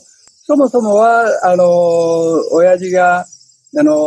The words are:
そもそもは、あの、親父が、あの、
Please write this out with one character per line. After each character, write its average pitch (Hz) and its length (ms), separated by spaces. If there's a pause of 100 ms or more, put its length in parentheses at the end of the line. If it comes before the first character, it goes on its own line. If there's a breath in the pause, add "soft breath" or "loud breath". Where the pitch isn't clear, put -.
(460 soft breath)
そ 294 100
も 277 140
そ 247 120
も 208 140
は、 233 300 (180)
あ 180 120
の、 180 100 (880)
親 180 260
父 185 120
が、 180 340 (520)
あ 294 60
の、 302 100 (140)